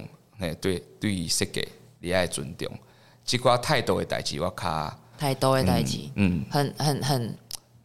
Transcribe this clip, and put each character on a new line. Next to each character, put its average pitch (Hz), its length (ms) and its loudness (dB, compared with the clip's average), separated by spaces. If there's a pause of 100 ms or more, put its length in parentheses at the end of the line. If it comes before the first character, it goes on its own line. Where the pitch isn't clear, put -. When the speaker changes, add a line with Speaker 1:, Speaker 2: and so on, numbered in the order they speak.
(380)
Speaker 1:
嘿， 85 220 -4
对， 92 180 0 (220)
对 104 140 0
于 85 120 -4
设 90 200 0
计， - 200 -4 (340)
你 87 120 -4
爱 92 140 4
尊 - 320 -6
重。 - 120 -6 (540)
这 - 140 0
寡 123 180 6
态 127 240 2
度 95 180 2
的 92 60 0
代 - 160 -2
志， - 180 -6
我 87 160 -2
较 80 440 -4 (180)
Speaker 2:
态 139 180 0
度 131 200 4
的 131 100 4
代 120 180 4
志， - 160 -2 (180)
Speaker 1:
嗯， 90 280 2
嗯。 - 60 -12
Speaker 2:
很， 143 260 0
很， 147 260 0
很， 127 360 0 (460)